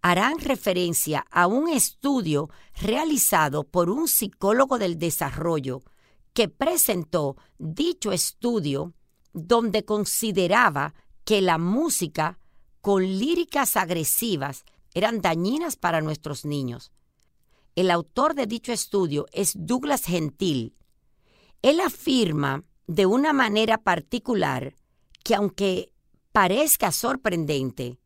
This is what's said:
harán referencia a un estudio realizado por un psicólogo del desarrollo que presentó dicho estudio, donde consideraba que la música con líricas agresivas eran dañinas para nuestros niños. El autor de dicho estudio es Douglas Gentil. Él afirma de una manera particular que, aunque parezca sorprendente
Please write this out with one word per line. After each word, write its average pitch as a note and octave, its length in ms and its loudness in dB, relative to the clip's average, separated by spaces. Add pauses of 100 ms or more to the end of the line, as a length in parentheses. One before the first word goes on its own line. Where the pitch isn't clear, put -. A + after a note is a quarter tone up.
harán G#3 380 2
referencia F3 920 -2
a F3+ 160 4
un C4 200 2
estudio G3+ 800 0 (260)
realizado G3+ 880 0
por F3 240 2
un D4+ 180 0
psicólogo A#3+ 720 2
del F3 200 -2
desarrollo D3+ 840 -4 (500)
que G#3+ 140 2
presentó F3+ 880 -2 (220)
dicho G#3 560 -4
estudio, E3 800 -4 (400)
donde G#3+ 500 2
consideraba G3 1080 0 (320)
que G#3 160 2
la F3 160 4
música F3 840 -2 (400)
con G3 240 2
líricas C4+ 720 0
agresivas E3 880 -2 (300)
eran A3 260 0
dañinas F#3+ 560 0
para E3+ 240 -2
nuestros D3+ 460 -6
niños. C3+ 480 -8 (840)
El F3+ 160 2
autor B3 420 -2
de C4+ 140 -4
dicho A#3 240 -8
estudio F3 600 -2
es F#3 240 -2
Douglas B3+ 500 -2
Gentil. D#3 680 -2 (880)
Él D4+ 200 4
afirma D#3+ 840 0 (240)
de F3 180 2
una C4+ 280 2
manera A3 440 2
particular E3 960 -2 (500)
que, A3+ 120 2
aunque F#3+ 560 -2 (400)
parezca G#3+ 640 2
sorprendente D3+ 1120 -4